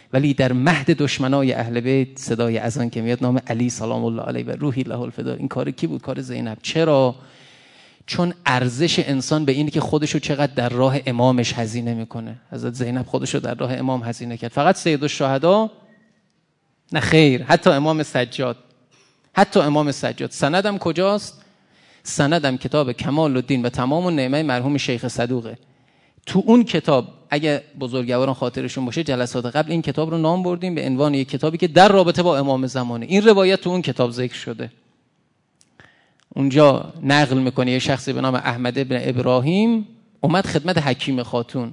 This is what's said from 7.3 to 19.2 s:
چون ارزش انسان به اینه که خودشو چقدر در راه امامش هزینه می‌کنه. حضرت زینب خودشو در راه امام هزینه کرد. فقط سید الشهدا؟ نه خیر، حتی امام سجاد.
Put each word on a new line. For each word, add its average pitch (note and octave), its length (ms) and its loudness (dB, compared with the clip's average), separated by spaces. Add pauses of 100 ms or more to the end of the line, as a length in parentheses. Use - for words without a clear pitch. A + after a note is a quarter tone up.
چون F3 280 -2 (120)
ارزش B2+ 540 0
انسان D3 460 0
به C3+ 60 4
اینه D3 200 0
که D#3 100 0
خودشو D3+ 380 0
چقدر C#3 340 -2
در B2 160 0
راه C3 360 2
امامش B2 480 2
هزینه A#2 400 -4
می‌کنه. A2+ 420 -10 (160)
حضرت A#2+ 220 -8
زینب B2 320 -4
خودشو C3 340 -4
در A#2+ 140 -4
راه B2 200 -4
امام B2+ 300 -4
هزینه A#2 340 -8
کرد. A#2+ 140 -10
فقط D3 240 2
سید D3 280 0
الشهدا؟ D3+ 680 2 (1200)
نه D#3+ 80 -2
خیر، C#3 440 4
حتی E3 260 4
امام D#3 340 2
سجاد. B2 540 -4 (760)